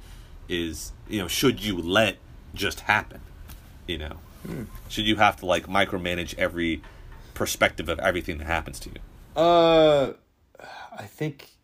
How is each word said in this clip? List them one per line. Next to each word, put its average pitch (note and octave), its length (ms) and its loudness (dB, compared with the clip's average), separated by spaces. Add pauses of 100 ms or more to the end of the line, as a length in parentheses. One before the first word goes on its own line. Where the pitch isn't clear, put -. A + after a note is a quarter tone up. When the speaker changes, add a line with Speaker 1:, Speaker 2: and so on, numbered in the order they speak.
(480)
Speaker 1:
is, E2 460 -6 (160)
you G#2 100 -4
know, F2 80 -4
should A2 360 0
you G2+ 140 -4
let F#2+ 400 2 (380)
just - 260 -4
happen? - 380 0 (680)
You E2+ 100 -4
know, D#2 180 -10 (300)
Speaker 2:
Hmm. C3+ 180 -10 (240)
Speaker 1:
should G#2+ 180 -4
you G#2+ 120 2
have G#2 240 6
to, F#2+ 40 -8
like, F2 220 2
micromanage F2+ 720 -2
every E2+ 440 0 (520)
perspective G2 560 -2
of D#2+ 100 -2
everything F2+ 380 -2
that D2+ 100 -10
happens D#2+ 320 -4
to - 100 -14
you? - 520 -6
Speaker 2:
Uh, E3 720 6 (840)
I A2 80 -12
think - 440 -8 (140)